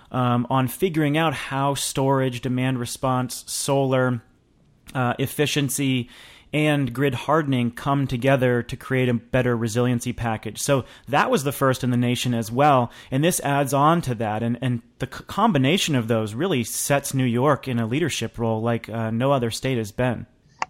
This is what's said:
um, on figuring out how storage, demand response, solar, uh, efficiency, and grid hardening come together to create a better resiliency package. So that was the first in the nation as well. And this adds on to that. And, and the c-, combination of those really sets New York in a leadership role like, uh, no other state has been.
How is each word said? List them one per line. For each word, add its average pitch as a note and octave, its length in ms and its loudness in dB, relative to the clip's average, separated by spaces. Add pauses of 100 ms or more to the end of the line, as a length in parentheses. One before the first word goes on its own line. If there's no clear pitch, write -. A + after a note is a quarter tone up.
(100)
um, B2 400 2
on C3 160 2
figuring D3+ 500 0
out D#3+ 160 0
how C#3 420 -2
storage, C3 640 0
demand B2+ 400 -2
response, B2+ 680 -4
solar, C3 760 0 (720)
uh, B2 240 0
efficiency, C3+ 920 0 (460)
and D3 380 2
grid C3+ 220 0
hardening C#3 560 0
come C#3 360 0
together B2+ 560 2
to - 140 -10
create B2+ 320 0
a B2 60 2
better A#2+ 420 0
resiliency A#2+ 560 0
package. A2 480 -6
So C#3 240 2 (240)
that D3 220 2
was F#3+ 140 2
the C#3+ 80 -2
first C3 300 0
in B2 80 0
the B2 60 2
nation B2 380 0
as A2+ 180 -4
well. C3 380 4 (200)
And C3 140 2
this E3+ 160 2
adds C#3 320 0
on D3+ 300 4
to B2+ 140 -2
that. G#2+ 260 -2
And, A#2 180 -2
and B2 220 -2 (160)
the C#3 120 -4
c-, - 140 -14
combination E3+ 720 2
of A#2 140 0
those A2 260 0
really C#3+ 280 0
sets - 520 -2
New C3 100 2
York B2+ 440 2
in A#2+ 100 0
a A2+ 80 0
leadership B2 520 -2
role A2+ 220 0
like, A#2 300 -2
uh, A2 200 -4
no B2 220 0
other A#2+ 180 0
state C3 280 -4
has G#2 140 -4
been. B2 340 -2 (440)